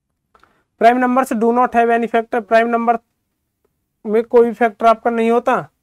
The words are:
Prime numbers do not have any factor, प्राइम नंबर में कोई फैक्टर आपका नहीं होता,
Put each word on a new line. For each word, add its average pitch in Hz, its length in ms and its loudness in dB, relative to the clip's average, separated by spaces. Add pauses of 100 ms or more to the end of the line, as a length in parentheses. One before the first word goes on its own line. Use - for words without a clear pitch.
(800)
Prime 247 240 4
numbers 247 380 -2
do 233 140 2
not 247 180 0
have 233 240 2
any 226 160 -4
factor, 226 300 -4
प्राइम 226 220 2
नंबर 233 320 -2 (1080)
में 220 180 -2
कोई 233 300 2
फैक्टर 226 320 -4
आपका 226 240 0
नहीं 226 220 -2
होता, 233 380 -2 (140)